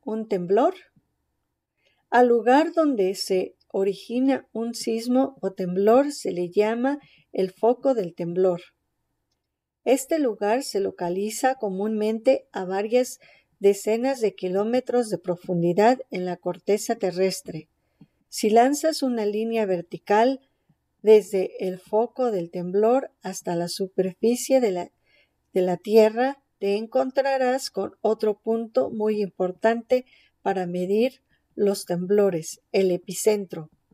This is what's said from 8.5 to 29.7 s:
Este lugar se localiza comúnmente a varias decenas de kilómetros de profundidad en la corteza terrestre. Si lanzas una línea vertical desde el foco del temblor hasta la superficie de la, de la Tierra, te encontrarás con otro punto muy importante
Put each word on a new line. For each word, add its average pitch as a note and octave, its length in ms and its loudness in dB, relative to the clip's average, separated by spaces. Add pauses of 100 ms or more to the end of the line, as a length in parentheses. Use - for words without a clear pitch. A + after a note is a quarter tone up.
Este C#4 360 0
lugar A3 420 0
se A3+ 160 -6
localiza G3 800 -2
comúnmente A3 960 -2
a F#3 120 -6
varias G#3 540 -2 (400)
decenas A3 600 0
de G3+ 160 -2
kilómetros A3+ 720 -2
de F3+ 80 -4
profundidad F3+ 800 0 (140)
en F#3 120 -6
la F3+ 120 -6
corteza G3 580 -4
terrestre. F#3 720 -4 (600)
Si - 200 -2
lanzas C#4 540 2
una A#3+ 240 -2
línea A3 400 -2
vertical G#3 800 0 (540)
desde G3 640 4
el F3+ 140 -6
foco A#3 500 -2
del F3 220 -4
temblor G#3 580 0 (120)
hasta F3+ 340 -6
la E3+ 100 -2
superficie G3 920 -2
de A#3 100 2
la, F3 220 -6 (600)
de F#3 100 2
la F3+ 140 0
Tierra, A3 640 2 (180)
te G3+ 180 -2
encontrarás C4 920 -2
con G3+ 300 -8
otro G#3+ 380 0
punto A3+ 520 -2
muy G#3+ 300 -2
importante A3 840 -2 (360)